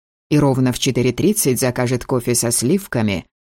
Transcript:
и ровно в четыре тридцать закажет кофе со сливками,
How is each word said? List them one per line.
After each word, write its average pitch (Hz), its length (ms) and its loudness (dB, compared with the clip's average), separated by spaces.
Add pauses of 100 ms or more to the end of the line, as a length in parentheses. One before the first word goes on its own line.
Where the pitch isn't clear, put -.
(320)
и 147 80 4
ровно 131 320 2
в 120 80 -6
четыре 127 320 0
тридцать 131 480 0
закажет 123 460 -2
кофе 120 280 -2
со 117 180 0
сливками, 113 720 -2 (240)